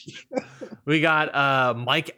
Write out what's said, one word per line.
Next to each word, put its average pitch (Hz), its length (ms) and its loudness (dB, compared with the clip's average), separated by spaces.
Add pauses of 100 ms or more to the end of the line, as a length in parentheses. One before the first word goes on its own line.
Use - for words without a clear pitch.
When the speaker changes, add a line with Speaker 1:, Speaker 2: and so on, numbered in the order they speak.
Speaker 1:
yeah. - 360 -10 (440)
Speaker 2:
We 151 160 0
got, 156 340 2
uh, 135 400 2
Mike 127 440 -2